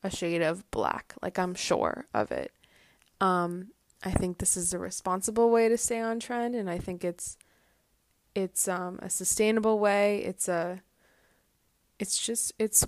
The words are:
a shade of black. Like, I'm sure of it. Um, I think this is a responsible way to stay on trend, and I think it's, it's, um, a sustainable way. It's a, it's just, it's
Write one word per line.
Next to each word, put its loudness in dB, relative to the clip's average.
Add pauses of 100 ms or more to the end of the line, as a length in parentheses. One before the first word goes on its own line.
a -2
shade 0
of 0
black. -2
Like, -4
I'm 0
sure 0
of 0
it. -6 (680)
Um, 0 (340)
I -4
think 0
this 0
is -4
a -4
responsible 0
way 6
to 4
stay -2
on -2
trend, -4
and -2
I -4
think -6
it's, -6 (1000)
it's, -2
um, -4
a -10
sustainable 2
way. 4
It's -4
a, -2 (1160)
it's -2
just, -4
it's 4